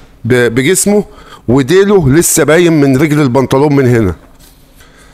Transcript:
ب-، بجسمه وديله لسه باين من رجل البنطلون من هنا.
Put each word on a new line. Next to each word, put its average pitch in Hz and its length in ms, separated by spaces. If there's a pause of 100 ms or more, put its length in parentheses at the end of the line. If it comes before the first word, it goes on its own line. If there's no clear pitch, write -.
(260)
ب-، 120 300
بجسمه 185 480 (440)
وديله 165 640
لسه 160 340
باين 160 380
من 135 160
رجل 151 240
البنطلون 135 540
من 135 120
هنا. 113 280 (1000)